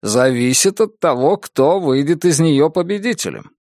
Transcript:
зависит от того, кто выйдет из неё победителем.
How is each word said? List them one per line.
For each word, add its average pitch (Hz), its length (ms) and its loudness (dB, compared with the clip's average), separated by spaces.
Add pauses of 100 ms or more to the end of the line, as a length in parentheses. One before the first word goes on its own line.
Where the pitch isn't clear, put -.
зависит 127 760 0
от 214 200 -2
того, 151 360 0
кто 170 440 0
выйдет 143 440 -2
из 165 140 2
неё 156 320 2
победителем. 180 800 -6 (100)